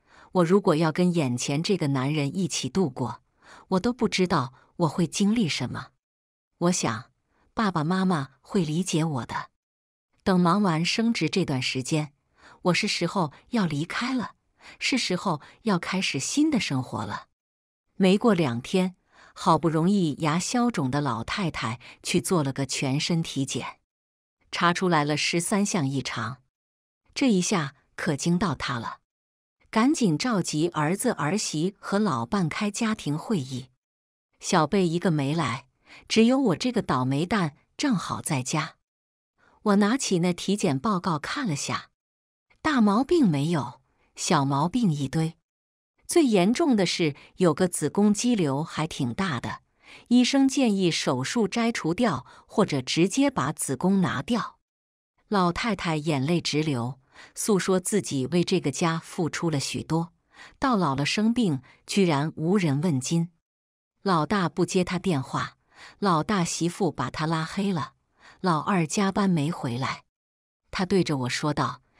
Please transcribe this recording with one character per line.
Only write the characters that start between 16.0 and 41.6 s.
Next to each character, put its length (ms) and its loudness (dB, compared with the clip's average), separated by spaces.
始 180 -4
新 300 0
的 100 2
生 220 -2
活 240 -6
了。 220 -10
没 200 4
过 160 4
两 260 0
天， 360 -2
好 240 2
不 100 2
容 180 2
易 340 2
牙 180 0
消 320 0
肿 180 -2
的 120 0
老 220 -4
太 280 -4
太 280 -6
去 180 0
做 240 0
了 80 -2
个 140 -4
全 340 -2
身 220 0
体 240 -4
检， 320 -8
查 220 0
出 160 0
来 160 2
了 100 0
十 240 -2
三 240 0
项 240 -2
异 140 -2
常。 400 -8
这 180 2
一 80 4
下 360 -2
可 200 -2
惊 240 0
到 160 0
她 240 -6
了， 200 -10
赶 240 4
紧 240 2
召 240 0
集 280 -2
儿 260 0
子 160 0
儿 260 -2
媳 420 -2
和 200 -2
老 260 0
伴 240 0
开 220 -4
家 240 -2
庭 220 -4
会 220 -2
议。 300 -8
小 260 2
贝 220 2
一 100 0
个 140 0
没 240 0
来， 320 -4
只 180 4
有 140 4
我 160 2
这 160 -4
个 100 -2
倒 240 0
霉 200 0
蛋 300 -2
正 180 0
好 260 -6
在 200 -2
家。 340 -4
我 120 4
拿 200 4
起 240 0
那 140 2
体 240 -2
检 220 0
报 200 -2
告 200 -2
看 280 -6
了 80 0
下， 360 -8